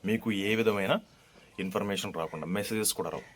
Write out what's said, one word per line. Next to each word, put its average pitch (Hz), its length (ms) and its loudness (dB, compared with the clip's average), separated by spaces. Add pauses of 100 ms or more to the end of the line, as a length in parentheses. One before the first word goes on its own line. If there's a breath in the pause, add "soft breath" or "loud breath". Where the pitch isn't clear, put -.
మీకు 110 240 2 (160)
ఏ 110 120 4
విధమైన 104 340 4 (680 loud breath)
ఇన్ఫర్మేషన్ 98 560 -2
రాకుండా 80 260 -4 (100)
మెసేజెస్ 107 420 0
కూడా 85 160 -2
రావు. 65 220 -10